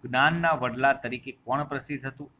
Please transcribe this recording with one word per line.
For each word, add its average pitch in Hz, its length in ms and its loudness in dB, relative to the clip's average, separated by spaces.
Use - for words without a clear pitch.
જ્ઞાનના 156 460 4
વડલા 131 420 2
તરીકે 127 400 -4
કોણ 135 320 -4
પ્રસિદ્ધ 139 420 -8
હતું? 139 340 -12